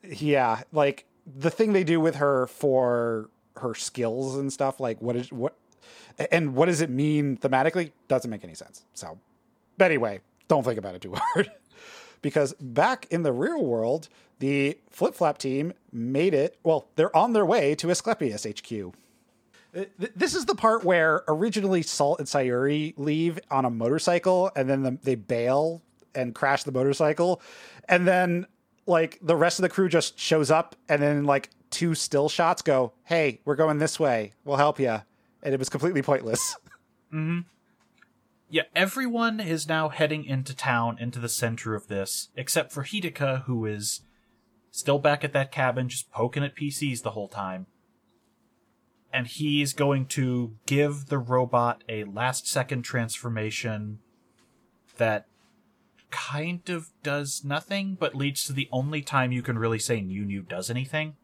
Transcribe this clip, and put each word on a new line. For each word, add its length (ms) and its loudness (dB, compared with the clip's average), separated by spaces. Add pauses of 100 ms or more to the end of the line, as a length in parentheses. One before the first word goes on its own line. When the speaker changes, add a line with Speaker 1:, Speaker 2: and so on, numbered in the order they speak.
Speaker 1:
yeah, 600 0 (100)
like, 340 0 (200)
the 240 -2
thing 220 2
they 120 4
do 160 2
with 160 2
her 300 2
for 800 0 (280)
her 180 -6
skills 600 -4
and 160 -4
stuff, 280 -2
like, 220 -4
what 140 -2
is, 160 -6
what, 220 -4 (640)
a-, 160 -2
and 200 2
what 120 6
does 140 0
it 100 0
mean 460 0
thematically? 560 0 (160)
Doesn't 220 0
make 140 -10
any 100 -18
sense. 300 -20 (100)
So, 240 -14 (580)
but 100 6
anyway, 340 0 (280)
don't 160 4
think 140 -2
about 160 -10
it 80 -16
too 120 -10
<laughs> 20 -6
hard. 340 -2 (720)
Because 320 0
back 560 0
in 120 -2
the 100 2
real 320 -2
world, 440 0 (320)
the 380 0 (120)
Flip 240 -2
Flap 240 0
team 360 -2 (180)
made 420 0
it, 300 0
well, 320 2
they're 200 2
on 180 6
their 120 4
way 300 4
to 140 -2
Asclepius 560 -2
H 180 -8
Q. 280 -8 (840)
Uh, 80 -6 (160)
th-, 160 -6
this 180 0
is 120 -2
the 100 2
part 280 2
where 440 4
originally 540 2
Salt 360 0
and 80 -6
Sayuri 680 0
leave 420 0 (120)
on 140 2
a 60 2
motorcycle, 840 2
and 120 0
then 140 2
the, 200 -2
they 120 0
bail 680 0 (320)
and 200 -4
crash 300 0
the 80 -6
motorcycle. 680 2 (480)
And 200 4
then, 380 2 (400)
like, 360 2
the 140 4
rest 240 4
of 20 4
the 60 4
crew 200 2
just 300 2
shows 320 2
up, 240 4 (140)
and 120 4
then, 240 2
like, 260 2 (200)
two 240 0
still 340 2
shots 340 2
go, 300 2 (120)
"Hey, 400 0
we're 100 0
going 240 2
this 220 -2
way. 320 0 (120)
We'll 120 -2
help 240 2
ya." 200 0 (420)
And 120 -2
it 60 0
was 80 -4
completely 340 0
pointless. 580 -2
<laughs> 520 -20
Speaker 2:
Mm-hmm. 280 -2 (1080)
Yeah, 120 0 (120)
everyone 680 0
is 280 -2
now 220 0
heading 340 0
into 320 -4
town, 420 0
into 200 -6
the 100 -6
center 460 -4
of 140 -8
this, 460 -6
except 380 -2
for 100 -8
Hidaka, 640 -4
who 220 -2
is 340 -6 (720)
still 280 0
back 240 2
at 120 -4
that 180 0
cabin, 380 0
just 200 -10
poking 320 -2
at 120 -4
P 160 -6
Cs 320 -4
the 80 -4
whole 180 -10
time. 380 -8 (1500)
And 140 -2
he's 480 0
going 320 2
to 480 -2 (120)
give 400 0
the 120 -2
robot 720 0
a 160 -6
last-second 800 -4
transformation 1160 -4 (1000)
that 280 0 (840)
kind 600 -6
of 200 -6 (120)
does 420 -4
nothing, 560 -4
but 140 -2
leads 320 -2
to 80 -6
the 180 -2
only 300 -2
time 300 0
you 100 -2
can 160 -2
really 200 0
say 220 -2
Nyu 260 -6
Nyu 200 -6
does 240 -8
anything. 540 -4